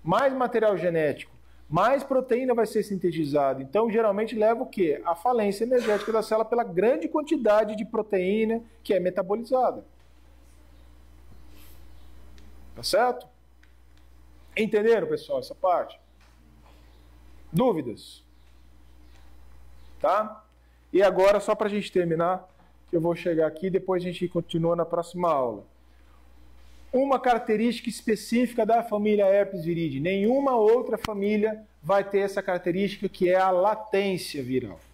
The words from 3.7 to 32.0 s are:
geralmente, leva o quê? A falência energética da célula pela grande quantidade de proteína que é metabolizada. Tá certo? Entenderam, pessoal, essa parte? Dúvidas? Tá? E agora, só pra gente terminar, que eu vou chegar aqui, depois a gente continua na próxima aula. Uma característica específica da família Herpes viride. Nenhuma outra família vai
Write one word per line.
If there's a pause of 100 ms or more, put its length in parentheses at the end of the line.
geralmente,
leva
o
quê?
A
falência
energética
da
célula
pela
grande
quantidade
de
proteína (180)
que
é
metabolizada. (3000)
Tá
certo? (1300)
Entenderam,
pessoal,
essa
parte? (1500)
Dúvidas? (1800)
Tá? (480)
E
agora,
só
pra
gente
terminar, (420)
que
eu
vou
chegar
aqui,
depois
a
gente
continua
na
próxima
aula. (1300)
Uma
característica
específica
da
família
Herpes
viride.
Nenhuma
outra
família (200)
vai